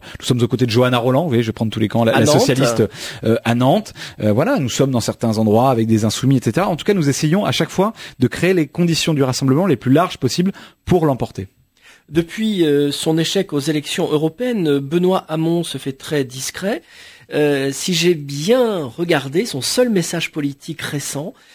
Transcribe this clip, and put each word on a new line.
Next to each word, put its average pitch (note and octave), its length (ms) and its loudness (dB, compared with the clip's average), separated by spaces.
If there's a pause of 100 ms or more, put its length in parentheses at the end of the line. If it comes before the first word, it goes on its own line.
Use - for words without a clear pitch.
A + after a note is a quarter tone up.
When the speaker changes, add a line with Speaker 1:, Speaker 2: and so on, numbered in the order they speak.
(200)
Speaker 1:
Nous - 60 -14
sommes B2+ 160 2
aux A#2+ 60 2
côtés B2+ 180 0
de A2+ 60 -4
Johanna B2 260 2
Roland, B2+ 260 2
vous E3+ 60 -2
voyez, A#2+ 140 2
je A2 40 -2
vais A2 60 -4
prendre A2 180 -4
tous A2 80 -8
les G#2+ 80 2
camps, A#2 160 0
la, A2+ 120 4
Speaker 2:
À B2+ 40 4
Speaker 1:
la A2+ 60 6
Speaker 2:
Nantes. - 140 6
Speaker 1:
socialiste, A#2+ 440 2 (400)
euh, A2+ 220 2
à A#2 100 2
Nantes. C#3+ 380 2 (280)
Euh, G#2+ 120 2
voilà, G3+ 260 2
nous B2+ 100 -2
sommes C3+ 220 0
dans A#2+ 80 0
certains A2 380 -2
endroits A2 340 4
avec A2+ 160 2
des A2+ 180 2
insoumis, B2+ 320 2
et A2+ 60 0
cetera. E3 240 0
En F3+ 80 -2
tout - 100 -10
cas, G#3 80 2
nous D#3 160 2
essayons D#3+ 360 0
à - 60 0
chaque D#3 180 -2
fois G3+ 240 0 (260)
de B2 80 2
créer F3+ 260 0
les D#3+ 140 2
conditions E3+ 460 0
du C#3 100 2
rassemblement C3+ 420 2
les D3 120 2
plus B2 140 -2
larges E3+ 260 2
possibles F3+ 340 0 (340)
pour E3+ 200 4
l'emporter. B2 420 -4 (640)
Speaker 2:
Depuis, E3+ 560 -2
euh, C#3+ 260 2
son D#3+ 280 -2
échec F3+ 340 -2
aux D3 60 0
élections D3+ 520 -2
européennes, D#3+ 680 0
Benoît F3 480 0
Hamon D#3+ 360 -2
se C#3+ 140 -8
fait C3+ 140 -6
très C#3+ 320 -4
discret. C3+ 580 -6 (500)
Euh, C#3+ 400 0
si F3+ 220 -4
j'ai E3+ 220 2
bien E3 680 0
regardé, D3+ 640 -2
son C#3 160 -8
seul B3 300 0
message E3+ 400 -2
politique C#3+ 500 -8
récent, D3 540 -8 (200)